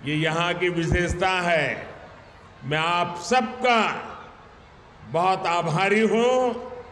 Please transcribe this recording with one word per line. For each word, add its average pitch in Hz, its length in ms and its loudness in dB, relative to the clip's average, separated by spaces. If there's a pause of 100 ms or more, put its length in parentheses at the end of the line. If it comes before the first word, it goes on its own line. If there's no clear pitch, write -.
ये 147 120 -4
यहाँ 165 380 0
की 175 160 0
विशेषता 175 580 0 (120)
है। 156 540 0 (680)
मैं 147 160 -2
आप 175 440 0
सबका 233 580 2 (1300)
बहुत 185 380 0
आभारी 175 560 2
हूँ 240 680 2 (200)